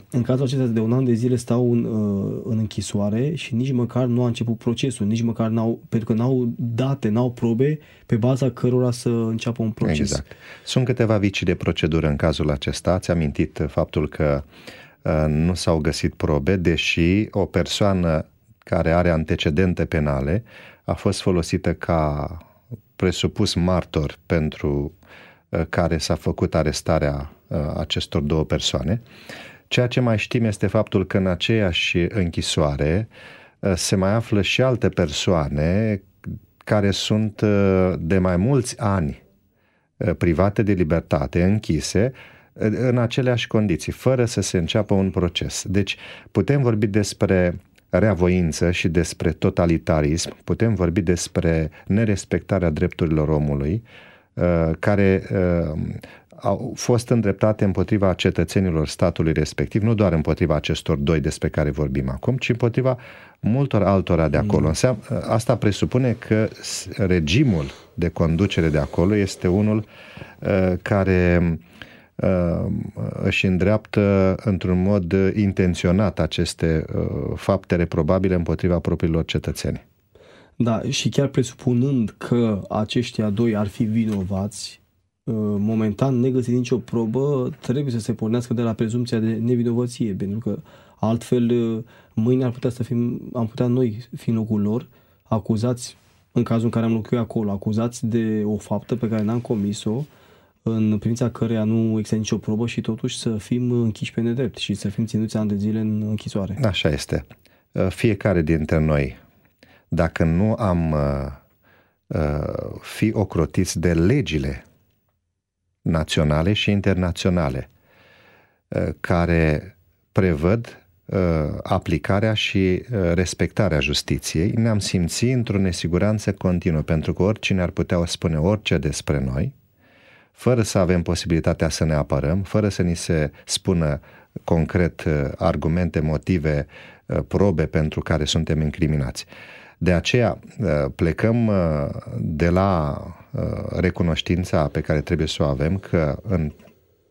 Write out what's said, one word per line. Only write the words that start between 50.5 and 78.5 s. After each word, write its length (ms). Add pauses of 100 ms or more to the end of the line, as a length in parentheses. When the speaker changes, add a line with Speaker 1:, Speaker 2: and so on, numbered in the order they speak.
Speaker 2:
vorbi 260
despre 680 (160)
nerespectarea 840
drepturilor 580
omului, 540 (520)
uh, 440
care, 540
uh, 460 (640)
au 340
fost 320
îndreptate 560
împotriva 480
cetățenilor 760
statului 440
respectiv, 500
nu 120
doar 180
împotriva 420
acestor 420
doi 240
despre 280
care 220
vorbim 380
acum, 280
ci 120
împotriva 480 (440)
multor 420
altora 460
de 80
acolo. 260
Speaker 1:
Mm. 60
Speaker 2:
Înseam-, 340 (260)
asta 280
presupune 600
că 300 (120)
s-, 360
regimul 680 (300)
de 140
conducere 600
de 100
acolo 360
este 340
unul, 360 (540)
uh, 340 (100)
care, 760 (560)
uh, 520 (560)
își 240
îndreaptă 880 (100)
într-un 380
mod 320 (220)
intenționat 800
aceste, 640 (100)
uh, 420
fapte 400
reprobabile 580
împotriva 440